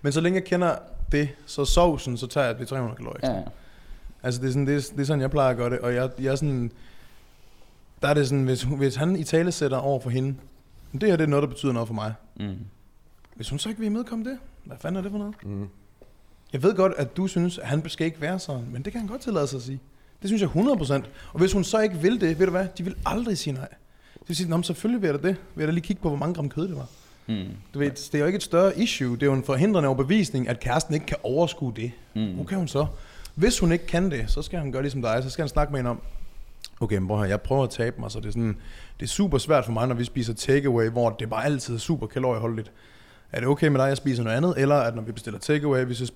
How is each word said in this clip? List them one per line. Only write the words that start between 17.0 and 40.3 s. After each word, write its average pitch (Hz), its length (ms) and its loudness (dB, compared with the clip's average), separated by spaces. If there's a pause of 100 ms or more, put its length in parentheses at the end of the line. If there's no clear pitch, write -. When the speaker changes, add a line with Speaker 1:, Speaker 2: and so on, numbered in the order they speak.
Speaker 1:
du 185 100 0
synes, 175 320 0
at - 80 -10
han 151 220 -2
skal 160 180 -2
ikke 160 140 -4
være 175 180 -2
sådan, 127 320 -6
men 123 120 -8
det 208 100 -6
kan 240 80 -6
han 208 80 -6
godt 254 120 -8
tillade 165 260 0
sig 131 100 -6
at 120 60 -8
sige. 131 180 -8 (420)
Det 196 80 -2
synes 220 100 2
jeg 180 80 2
hundrede 233 280 4
procent. 139 340 0 (220)
Og 147 80 -6
hvis 190 120 6
hun 196 120 4
så 220 160 2
ikke 196 180 2
vil 202 220 2
det, 165 180 2
ved 185 80 6
du 180 60 2
hvad, 185 140 2 (120)
de 175 40 -6
vil 185 120 -4 (120)
aldrig 226 320 0
sige 139 160 -4
nej. 131 140 -8 (460)
De - 120 -20
vil 165 100 -4
sige, 180 140 0
"Nå, 165 60 2
men 175 80 2
selvfølgelig 214 380 0
vil 175 60 2
jeg 143 140 0
da 175 60 2
det. 190 80 2 (180)
Vil 156 80 -4
jeg 151 60 2
da 160 40 2
lige 170 120 0
kigge - 180 -4
på, 175 60 2
hvor 143 100 0
mange 160 160 -2
gram 147 160 -4
kød 165 180 -2
det 160 80 -6
var." 131 100 -8 (400)
Speaker 2:
Mm. 101 200 -4 (280)
Speaker 1:
Du 139 40 -6
ved, 143 120 2
det - 240 -8
er 151 40 2
jo 147 80 4
ikke 185 100 2
et 190 60 -2
større 180 360 4
issue. 135 360 0
Det 123 80 -2
er 143 40 4
jo 139 60 6
en 131 120 2
forhindrende 156 420 4
overbevisning, 135 640 2
at 120 120 -2
kæresten 147 340 0
ikke - 120 -2
kan - 160 -2
overskue 135 540 0
det. 117 160 -6 (220)
Speaker 2:
Mm. 110 80 -2
Speaker 1:
Nu 92 220 -4
kan 196 140 -2
hun 165 100 -2
så. 147 180 0 (480)
Hvis 226 240 4
hun 165 140 4
ikke 170 140 0
kan 175 240 2
det, 117 200 -2
så 147 120 2
skal 180 160 -6
han 139 140 -4
gøre 131 100 -2
ligesom 139 200 -2
dig. 117 200 2
Så 131 80 -6
skal 165 120 -4
han 147 60 -2
snakke 147 240 0
med 139 60 -2
hende 123 120 0
om, 110 100 -4 (800)
"Okay, 101 160 2
men 92 120 0
prøv 107 80 2
at 107 40 2
høre, 98 100 2
jeg 104 100 2
prøver 131 240 2
at 120 60 -2
tabe 120 300 -4
mig, 107 100 -6
så 113 100 -8
det 110 60 -8
er 107 40 -6
sådan, 110 260 0 (440)
det - 60 -6
er - 40 -6
super 185 280 2
svært 143 260 4
for 117 80 -2
mig, 117 160 2
når 127 60 0
vi 120 100 -2
spiser 117 300 -4